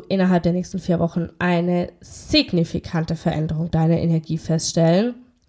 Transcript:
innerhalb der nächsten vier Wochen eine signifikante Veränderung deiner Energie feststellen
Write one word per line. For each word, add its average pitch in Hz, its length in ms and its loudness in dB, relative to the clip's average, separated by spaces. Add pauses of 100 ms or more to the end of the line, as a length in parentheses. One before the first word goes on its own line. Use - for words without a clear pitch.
innerhalb 185 360 2
der 175 100 2
nächsten 180 240 -6
vier 170 200 0
Wochen 170 300 -2 (100)
eine 175 520 0 (100)
signifikante - 1160 -2
Veränderung 160 540 -2
deiner 160 280 2
Energie 160 400 0
feststellen 170 800 2 (320)